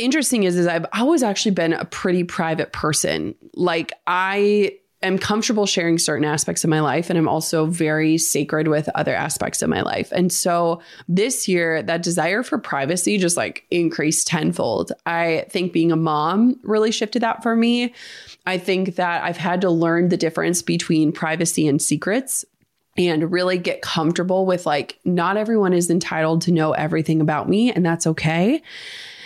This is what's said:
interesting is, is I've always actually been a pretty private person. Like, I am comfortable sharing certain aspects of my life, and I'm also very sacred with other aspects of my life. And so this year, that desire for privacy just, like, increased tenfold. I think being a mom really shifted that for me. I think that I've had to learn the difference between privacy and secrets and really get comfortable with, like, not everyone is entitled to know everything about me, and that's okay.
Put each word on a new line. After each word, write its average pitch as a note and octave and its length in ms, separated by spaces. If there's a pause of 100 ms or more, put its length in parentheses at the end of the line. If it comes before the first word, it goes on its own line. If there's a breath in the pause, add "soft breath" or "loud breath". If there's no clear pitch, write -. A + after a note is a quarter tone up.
interesting B3+ 420
is, F3+ 140
is F3 100
I've E3+ 260
always C4 300
actually G#3+ 300
been E3+ 220
a - 100
pretty F3+ 400
private E3 480
person. D#2+ 640 (180)
Like, E3+ 380 (160)
I G3 680 (260)
am F#3+ 140
comfortable G#3 480
sharing E3+ 320
certain D3+ 300
aspects D#3 360
of - 60
my D#3 120
life, D#3 280
and F3 100
I'm D#3+ 80
also D#3 380
very D#3+ 540
sacred D#3 500
with D3+ 260
other D3 200
aspects - 480
of D#3 80
my A#2+ 100
life. - 320
And F3+ 180
so E3+ 520 (260 loud breath)
this G3+ 400
year, E3 360
that E3+ 180
desire F3 400
for C4+ 160
privacy F3 580
just, F3 180
like, A2 360
increased D#3+ 560
tenfold. D#3 680 (140)
I E3+ 420
think F3+ 240
being E3 180
a D#3+ 60
mom E3 640
really A3 300
shifted A3 300
that A3+ 200
for A3+ 140
me. A#3+ 380 (500 loud breath)
I F#3 140
think F#3 380
that F3 280
I've E3+ 140
had F3+ 240
to F#3 80
learn E3+ 400
the F3 80
difference E3 420
between D#3 520
privacy D#3+ 540
and D3 140
secrets - 640 (540)
and E3+ 340
really F3+ 240
get F3+ 240
comfortable F3+ 640
with, F3+ 220
like, D3 400
not F3 320
everyone G#3+ 340
is F3 160
entitled E3 540
to F3 100
know D#3 200
everything D#3 500
about D3+ 260
me, A3+ 240
and F3 140
that's E3 200
okay. E3 540 (640 loud breath)